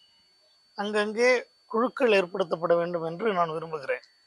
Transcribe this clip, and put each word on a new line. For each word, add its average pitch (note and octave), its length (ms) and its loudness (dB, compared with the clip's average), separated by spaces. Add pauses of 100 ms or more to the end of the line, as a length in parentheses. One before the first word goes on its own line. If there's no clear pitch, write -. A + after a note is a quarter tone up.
(760)
அங்கங்கே G#3+ 680 0 (200)
குழுக்கள் A#3 440 0
ஏற்படுத்தப்பட F3+ 680 2
வேண்டும் E3+ 280 0
என்று F3 300 -2
நான் E3+ 180 0
விரும்புகிறேன். D#3 500 -6 (260)